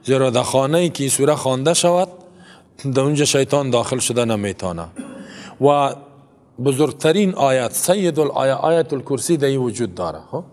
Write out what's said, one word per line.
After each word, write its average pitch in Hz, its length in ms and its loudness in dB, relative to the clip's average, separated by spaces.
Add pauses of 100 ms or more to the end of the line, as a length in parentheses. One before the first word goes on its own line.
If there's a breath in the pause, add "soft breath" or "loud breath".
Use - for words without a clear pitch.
زیرا 131 260 2
در 123 140 0
خانه‌ای 151 460 2
که 139 140 -6
این 135 60 -2
سوره 139 260 2
خوانده 135 380 0
شود، 175 340 2 (880 loud breath)
در 135 60 2
اونجا 147 240 2
شیطان 139 440 2
داخل 120 300 0
شده 120 260 0
نمیتونه. 95 600 -4 (760 loud breath)
و 139 340 2 (680)
بزرگترین 151 720 2
آیت، 131 380 2
سید 175 460 0
الآیه، 135 340 0
آیت 160 400 0
الکرسی 139 440 -2
در 139 100 0
این 139 120 0
وجود 110 360 -4
داره. 82 240 -6 (120)
خب؟ 156 200 -8